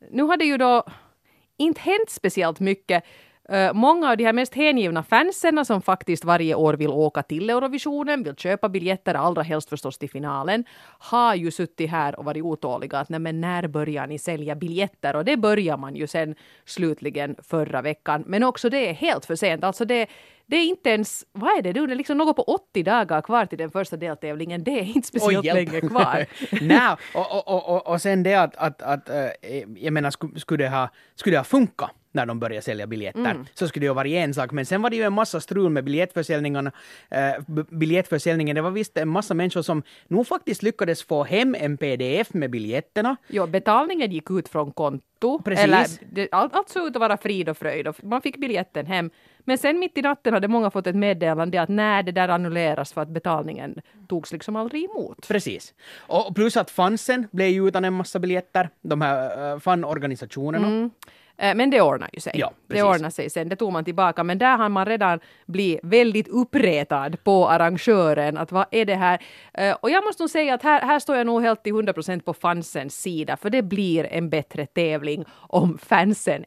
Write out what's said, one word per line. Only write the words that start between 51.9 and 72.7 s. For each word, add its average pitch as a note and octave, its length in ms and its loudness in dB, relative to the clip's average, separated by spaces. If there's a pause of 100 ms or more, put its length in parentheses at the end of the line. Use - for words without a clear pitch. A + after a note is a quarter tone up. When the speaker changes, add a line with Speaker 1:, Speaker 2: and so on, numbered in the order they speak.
Speaker 1:
det F3+ 80 -4
där F3+ 180 0
annulleras E3+ 640 0
för D#3 80 -4
att D#3 80 -6
betalningen D#3 720 -6 (260)
togs E3+ 260 -6
liksom G#3 220 -8
aldrig A#3 280 -4
emot. F#4+ 440 -10
Speaker 2:
Precis. D#3 460 -4 (260)
Och F#3 360 -2
plus A3 220 2
att F#3 140 0
fansen G#3+ 600 0
blev F#3+ 180 0
ju F#3+ 180 2
utan F#3 180 0
en F#3 80 0
massa F#3 260 -4
biljetter, F3+ 500 0 (120)
de D3+ 200 -2
här, C#3 520 -2
eh, D3 60 -8
fanorganisationerna. D3+ 1080 -2
Speaker 1:
Mm. A3+ 220 0 (480)
Eh, G3 180 2
men B3+ 140 4
det B3+ 120 6
ordnar C#3 320 2
ju - 60 -14
sig. - 160 -8
Speaker 2:
Ja, - 160 -2 (160)
Speaker 1:
Det - 60 -8
Speaker 2:
precis. G#3 100 2
Speaker 1:
ordnar E3+ 260 4
sig D3+ 200 -6
sen. E3 200 -6
Det F#3+ 60 -4
tog G3+ 180 -2
man D#3+ 120 -4
tillbaka. F3 380 0
Men F3+ 140 -2
där B3+ 200 4
har G#3+ 120 2
man F#3+ 160 0
redan G3+ 340 2 (260)
blivit F3+ 380 0
väldigt G#3+ 440 4
uppretad E3 960 0
på F#3+ 260 6
arrangören. E3 880 4
Att D#3+ 140 -6
vad F#3+ 200 2
är A3 140 2
det G3 100 2
här? F3+ 240 4 (340)
Eh, G3 280 0
och A3+ 80 0
jag F#4+ 140 4
måste G4+ 200 -4
nog D#4 60 0
säga D4+ 240 0
att B3 100 -2
här, D4 180 6
här D4 180 2
står C#4+ 180 0
jag A#3+ 80 2
nog A#3 160 2
helt A3+ 220 2
till G#3 100 -2
hundra G#3+ 200 0
procent F3 320 -6
på E3+ 80 -2
fansens E3 680 -4